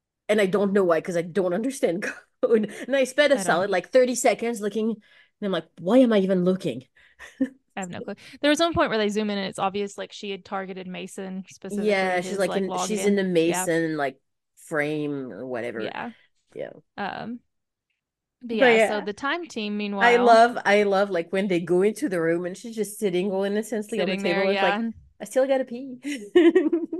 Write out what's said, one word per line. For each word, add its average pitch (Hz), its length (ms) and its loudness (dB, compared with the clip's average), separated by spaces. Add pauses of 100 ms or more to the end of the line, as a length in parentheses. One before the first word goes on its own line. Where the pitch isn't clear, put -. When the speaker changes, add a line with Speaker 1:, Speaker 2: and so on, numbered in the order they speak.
(280)
Speaker 1:
And 214 120 2
I 202 60 4
don't 196 280 0
know 202 100 4
why, 160 180 2
'cause 175 160 -4
I 165 60 0
don't 180 320 -2
understand 214 500 -2 (180)
<laughs> - 200 -12
code. 220 280 2 (140)
And 262 100 -2
I 262 100 4
spent 285 280 4
a 226 60 2
Speaker 2:
I 190 40 -4
don't. - 20 -4
Speaker 1:
solid, 180 260 2
like, 180 200 -2
thirty 254 220 4
seconds 226 480 0
looking. 214 280 -2
And 214 100 -6 (460)
I'm 196 60 -2
like, 165 140 -4 (140)
"Why 185 200 4
am 240 140 6
I 208 60 6
even 190 260 2
looking?" 185 380 -2 (560)
<laughs> - 20 2 (340)
Speaker 2:
I 202 60 -8
have 180 80 -10
no - 120 -10
clue. 202 140 -10 (260)
There 294 80 4
was 294 100 4
one 339 140 2
point 320 160 2
where 226 80 0
they 208 120 2
zoom 208 200 -2
in 202 80 -2
and 190 100 -4
it's - 120 -10
obvious, 202 380 -4
like, 196 140 -12
she - 200 -12
had 190 140 -12
targeted 190 400 -10
Mason 185 600 -12
specifically, 202 400 -6
Speaker 1:
Yeah, 190 340 0
she's, 185 100 -6
Speaker 2:
his, 190 60 -6
Speaker 1:
like, 185 120 0
Speaker 2:
like, 180 140 -2
Speaker 1:
in, 185 140 -4
she's 196 220 -2
Speaker 2:
login. 196 80 0
Speaker 1:
in 202 80 2
the 196 80 0
Speaker 2:
Yeah. 175 400 2
Speaker 1:
Mason, 165 340 -2
like, 139 220 -4 (380)
frame 147 760 -4
or 104 160 -12
whatever. 117 340 -8
Speaker 2:
Yeah. - 300 -8 (420)
Speaker 1:
Yeah. - 180 -10 (260)
Speaker 2:
Um, 208 420 -8 (1000)
but 233 160 -6
Speaker 1:
But 254 160 6
Speaker 2:
yeah, 220 140 6
so 208 120 0
Speaker 1:
yeah. 190 60 -8
Speaker 2:
the 208 80 -6
Time 311 340 -4
Team, 208 300 -6
Speaker 1:
I - 0 -
Speaker 2:
meanwhile 208 400 2
Speaker 1:
love, 233 480 6
I 208 180 4
love, 202 260 2
like, 170 220 -4
when 196 160 -2
they 175 120 2
go 180 220 2
into 214 280 0
the 175 120 -2
room 170 240 0
and 180 120 -8
she's 226 180 -14
just 208 240 -6
sitting 190 320 0
all 190 120 -2
innocently 208 580 -4
on 180 80 -2
the 190 60 -2
Speaker 2:
Sitting 196 80 -8
there, 190 200 0
Speaker 1:
table. 196 60 0
It's 196 120 0
like, 196 140 2
Speaker 2:
yeah. 226 140 -4 (320)
Speaker 1:
"I 202 40 -12
still 262 220 0
gotta 262 180 0
pee." 247 380 -12
<laughs> 311 840 2 (100)